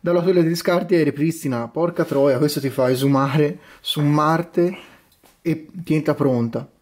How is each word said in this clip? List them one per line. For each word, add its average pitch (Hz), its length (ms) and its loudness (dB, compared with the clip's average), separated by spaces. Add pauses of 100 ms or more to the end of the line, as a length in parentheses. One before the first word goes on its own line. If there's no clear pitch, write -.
dalla 175 160 2
tua 185 100 2
lista 170 160 4
di 170 60 0
scarti 175 400 0
e 165 80 4
ripristina. 143 640 -2
Porca 170 380 -2
troia, 139 340 2
questo 147 220 0
ti 135 100 -4
fa 127 180 0
esumare 139 720 0 (220)
su - 220 -6
Marte 160 760 0 (640)
e 160 300 -4
ti 160 220 -4
entra 151 200 0
pronta. 120 560 -2 (120)